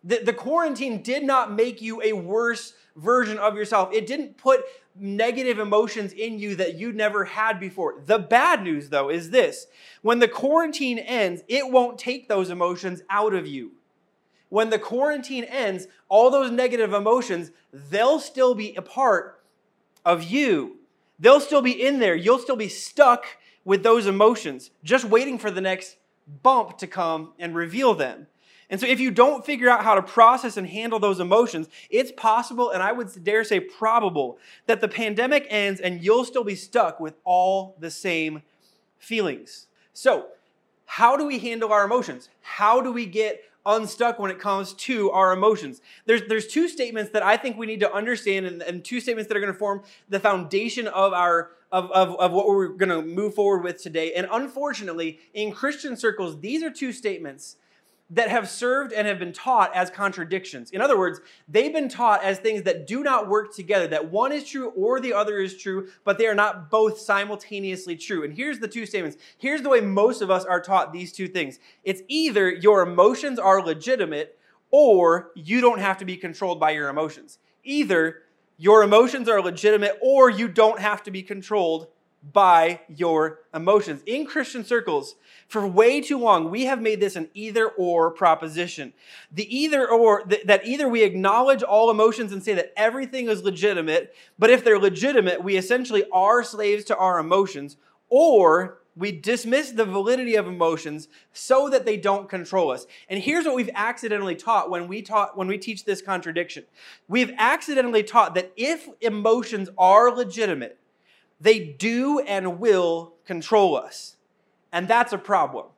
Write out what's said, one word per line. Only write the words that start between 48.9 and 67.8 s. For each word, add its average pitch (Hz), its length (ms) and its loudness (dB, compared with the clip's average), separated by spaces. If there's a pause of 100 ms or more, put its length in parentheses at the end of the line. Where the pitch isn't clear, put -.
statements 220 280 -6
that 214 80 -4
are 202 40 -2
gonna 196 120 -4
form 196 300 -6 (260)
the 196 120 -4
foundation 202 680 -2
of 190 240 0
our, 175 380 0 (200)
of, 185 220 -2
of, 185 240 2
of 180 160 2
what 202 160 2
we're 196 200 2
gonna 180 340 -2
move 196 320 -6
forward 202 280 0
with 175 200 -8
today. 160 320 -6
And 180 180 -4
unfortunately, 214 880 -6 (140)
in 208 180 -6
Christian 277 440 -8
circles, 196 440 -4
these 254 220 -6
are 320 80 -8
two 254 220 -10
statements 165 640 -12 (540)
that 220 180 0
have 208 220 -2
served 254 420 -4
and 214 160 -2
have 196 100 -4
been 175 140 -10
taught 220 420 0
as 180 140 0
contradictions. 185 840 -8
In 190 100 -4
other 269 140 2
words, 180 240 -2 (280)
they've 240 240 0
been 294 160 -4
taught 214 340 0
as 190 160 -2
things 208 260 -4
that 170 220 -4
do 247 160 -8
not 247 260 -2
work 208 280 -2
together, 185 320 -2
that 156 220 -4
one 226 200 0
is 294 160 -6
true 262 300 -10
or 233 240 0
the 233 140 -6
other 208 240 -2
is 190 180 -6
true, 190 320 -8 (160)
but 202 140 0
they 226 80 2
are 220 80 0
not 196 360 -2
both 220 280 2
simultaneously 196 1000 -6